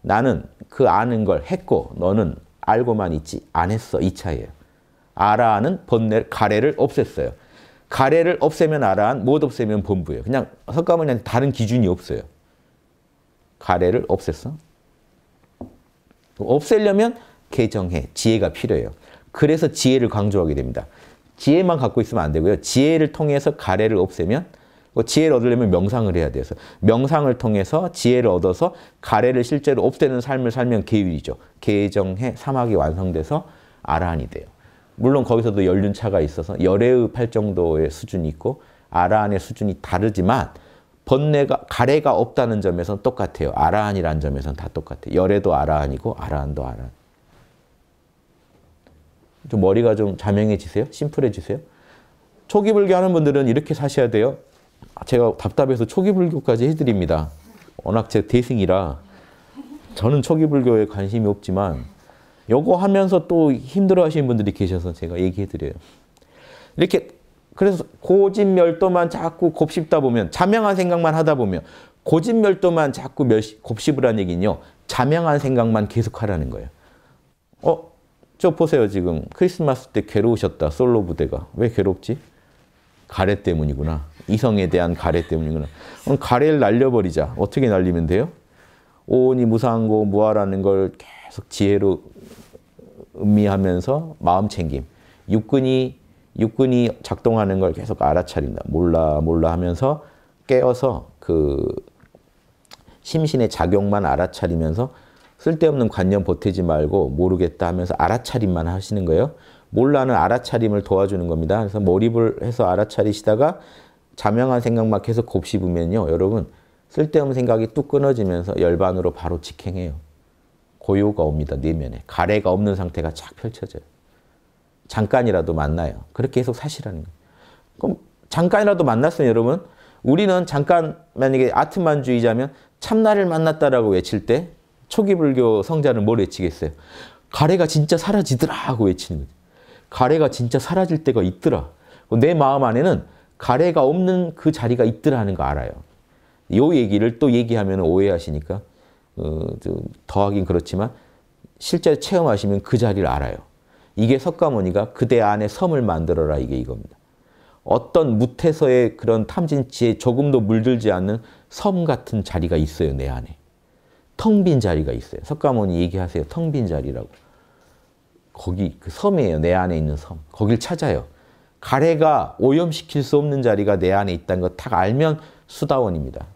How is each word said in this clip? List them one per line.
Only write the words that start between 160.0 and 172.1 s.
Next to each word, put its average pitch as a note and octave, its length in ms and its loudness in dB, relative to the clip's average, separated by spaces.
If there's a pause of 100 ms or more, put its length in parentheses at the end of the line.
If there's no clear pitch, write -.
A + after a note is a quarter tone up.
물들지 A2 520 2
않는 G2 300 -2 (280)
섬 F#3 340 -2
같은 A#2 400 -4
자리가 E2+ 320 -2
있어요, D#2 380 -2
내 C2+ 160 -6
안에. B1 260 -10 (800)
텅 G#3 300 2
빈 C#3+ 160 2
자리가 D#2 320 0
있어요. - 300 -12
석가모니 A2+ 580 0
얘기하세요. F2 480 -4
텅 E3 240 -4
빈 B2+ 120 -2
자리라고. C2+ 440 -6 (1200)
거기 F2+ 480 -6
그 - 100 -16
섬이에요. B2+ 500 0
내 E2+ 140 2
안에 F#2 240 0
있는 D2+ 200 -2
섬. D#2 220 -14 (120)
거길 A2+ 280 0
찾아요. C#3 460 -4 (540)
가래가 D3+ 800 2